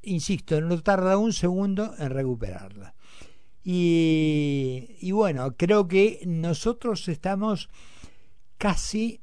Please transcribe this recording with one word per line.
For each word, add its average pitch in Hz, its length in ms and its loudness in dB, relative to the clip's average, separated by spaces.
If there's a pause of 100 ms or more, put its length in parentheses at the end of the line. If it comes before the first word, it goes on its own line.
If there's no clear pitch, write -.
insisto, 165 600 0
no 170 200 0
tarda 190 360 4
un 214 140 4
segundo 196 680 0
en 143 100 -2
recuperarla. 104 840 -6 (680)
Y, 156 1400 2
y 185 120 -4
bueno, 151 460 0
creo 196 300 6
que 196 380 4
nosotros 175 800 -2
estamos 196 640 -2 (880)
casi 214 640 0